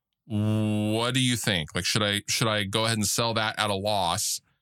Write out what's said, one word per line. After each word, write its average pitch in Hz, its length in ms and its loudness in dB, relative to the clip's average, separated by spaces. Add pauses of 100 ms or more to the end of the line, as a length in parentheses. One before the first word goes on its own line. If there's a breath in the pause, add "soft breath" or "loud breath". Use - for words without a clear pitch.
(260)
What 107 880 0
do 131 60 2
you 123 160 2
think? 95 400 -2
Like, 113 100 -2
should - 160 0
I, 101 260 0
should - 200 0
I 107 160 0
go 110 220 0
ahead 113 120 0
and 104 80 0
sell 117 300 0
that 107 240 0
at 107 100 2
a 101 60 0
loss?" 95 680 0 (200)